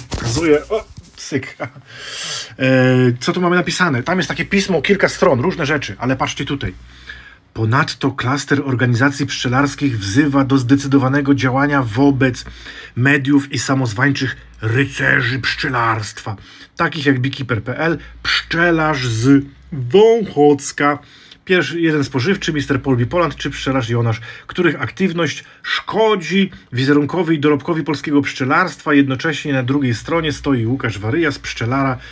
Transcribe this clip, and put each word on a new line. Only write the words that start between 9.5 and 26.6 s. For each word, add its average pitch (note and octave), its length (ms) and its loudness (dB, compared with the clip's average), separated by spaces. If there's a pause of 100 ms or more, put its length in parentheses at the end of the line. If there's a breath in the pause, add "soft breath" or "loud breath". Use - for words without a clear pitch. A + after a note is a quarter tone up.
wzywa C3+ 460 2
do C3+ 120 4
zdecydowanego C#3 800 2
działania C3+ 480 0
wobec C3 640 2 (500 loud breath)
mediów C#3 560 2
i A#2+ 80 -4
samozwańczych C3 760 -2 (260 loud breath)
rycerzy C3 800 0
pszczelarstwa, A2+ 960 -4 (420 loud breath)
takich D#3+ 280 -2
jak C3+ 140 4
Beekeeper B2 440 -4
P - 140 -8
L, D#3+ 200 0 (260 loud breath)
pszczelarz D#3+ 840 0
z C3 380 4 (260)
Wąchocka, D3 1300 4 (460 loud breath)
pierwszy, E3+ 360 0
jeden D#3 220 2
spożywczy, D#3 500 -2
mister C#3 280 -2
Polbi B2 240 0
Poland E3 300 0
czy - 140 -8
pszczelarz C3 400 -4
Jonasz, A#2 320 0 (260 loud breath)
których E3+ 340 0
aktywność E3 600 -2 (200 loud breath)
szkodzi F#3+ 880 0 (220 loud breath)